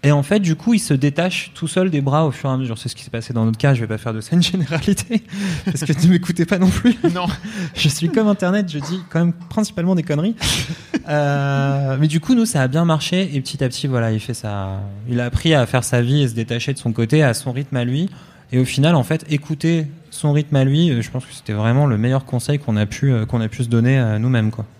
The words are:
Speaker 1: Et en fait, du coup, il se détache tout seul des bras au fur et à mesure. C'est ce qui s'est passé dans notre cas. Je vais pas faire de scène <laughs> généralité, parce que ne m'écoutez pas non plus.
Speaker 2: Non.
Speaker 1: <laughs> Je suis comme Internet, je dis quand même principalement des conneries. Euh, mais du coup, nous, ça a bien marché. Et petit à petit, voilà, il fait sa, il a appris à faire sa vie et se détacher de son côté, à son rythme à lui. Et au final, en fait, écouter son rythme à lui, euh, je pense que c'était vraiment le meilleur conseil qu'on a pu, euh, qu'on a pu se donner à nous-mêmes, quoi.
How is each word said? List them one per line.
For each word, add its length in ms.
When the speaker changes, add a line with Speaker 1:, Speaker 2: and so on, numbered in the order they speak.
Speaker 1:
Et 60
en 100
fait, 200
du 160
coup, 160
il 60
se 140
détache 600
tout 160
seul 200
des 120
bras 240
au 60
fur 180
et 40
à 40
mesure. 200
C'est 120
ce 60
qui 100
s'est 40
passé 220
dans 140
notre 120
cas. 160
Je 60
vais 80
pas 100
faire 160
de 60
scène 240
<laughs> 0
généralité, 800
parce 220
que 80
ne 180
m'écoutez 340
pas 140
non 80
plus. 260
Speaker 2:
Non. 100
Speaker 1:
<laughs> 220
Je 140
suis 220
comme 180
Internet, 420
je 100
dis 200
quand 100
même 120
principalement 640
des 80
conneries. 320
Euh, 920
mais 80
du 100
coup, 160
nous, 100
ça 160
a 60
bien 160
marché. 500
Et 60
petit 240
à 60
petit, 180
voilà, 240
il 80
fait 140
sa, 480
il 120
a 40
appris 280
à 120
faire 200
sa 160
vie 200
et 60
se 60
détacher 400
de 60
son 120
côté, 320
à 100
son 200
rythme 240
à 80
lui. 240
Et 80
au 60
final, 300
en 80
fait, 260
écouter 580
son 220
rythme 240
à 80
lui, 260
euh, 100
je 100
pense 140
que 80
c'était 200
vraiment 320
le 120
meilleur 280
conseil 340
qu'on 160
a 100
pu, 280
euh, 120
qu'on 140
a 80
pu 160
se 60
donner 300
à 200
nous-mêmes, 320
quoi. 140